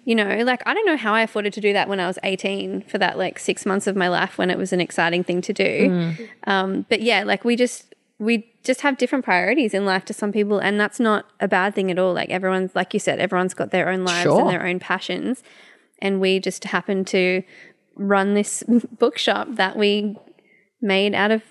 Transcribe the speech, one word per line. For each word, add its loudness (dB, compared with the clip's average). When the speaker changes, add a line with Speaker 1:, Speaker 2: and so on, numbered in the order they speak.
Speaker 1:
You 2
know, 2
like, 0
I 0
don't 0
know 2
how 0
I 4
afforded -2
to -8
do 2
that 2
when -2
I -2
was -4
eighteen -6
for -4
that, 0
like, -4
six -4
months 0
of -2
my 2
life -2
when 0
it -2
was -4
an 2
exciting 0
thing 0
to -4
do. 2
Speaker 2:
Mm. -2
Speaker 1:
Um, -2
but 0
yeah, 2
like, -2
we 2
just, -2
we 0
just 0
have 0
different 0
priorities 2
in 0
life 0
to -8
some -4
people, 0
and 0
that's -2
not 2
a 0
bad 0
thing 0
at -2
all. 2
Like, -2
everyone's, -2
like -2
you 0
said, -2
everyone's 0
got -4
their 2
own -2
lives 0
Speaker 2:
Sure. 4
Speaker 1:
and 2
their -2
own -2
passions, -4
and 0
we 4
just -6
happen -2
to 2
run 2
this -2
<laughs> 2
bookshop 0
that -2
we 0
made 2
out 2
of 2